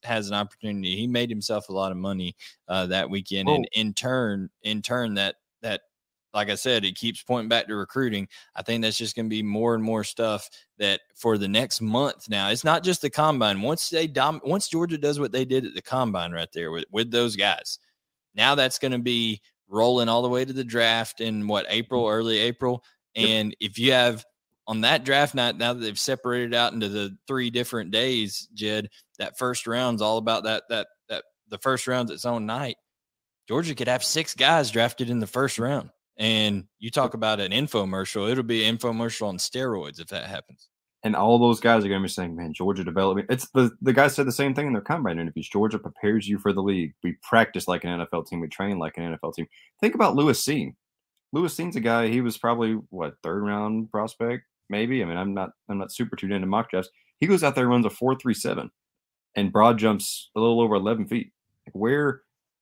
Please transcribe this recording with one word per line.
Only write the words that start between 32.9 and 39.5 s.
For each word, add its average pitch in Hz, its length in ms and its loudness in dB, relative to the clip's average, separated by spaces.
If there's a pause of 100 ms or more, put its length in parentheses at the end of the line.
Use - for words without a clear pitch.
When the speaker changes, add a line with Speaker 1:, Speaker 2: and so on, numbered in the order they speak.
Speaker 1:
Georgia 151 280 -2
could 120 140 -2
have 123 140 0
six - 300 -2
guys 139 380 4
drafted 117 380 0
in 120 100 0
the 107 80 -2
first 135 320 -2
round. 135 300 -2 (260)
And 107 500 2 (140)
you 113 120 -10
talk 131 240 0
about 110 240 0
an 95 120 -2
infomercial, 101 800 -2
it'll 127 140 0
be 113 200 0
an 110 140 2
infomercial 113 500 -4
on 92 100 -6
steroids 92 640 -6